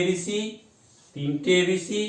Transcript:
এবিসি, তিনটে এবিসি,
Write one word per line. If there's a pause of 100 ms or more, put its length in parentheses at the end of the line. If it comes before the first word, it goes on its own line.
এবিসি, (760)
তিনটে (100)
এবিসি,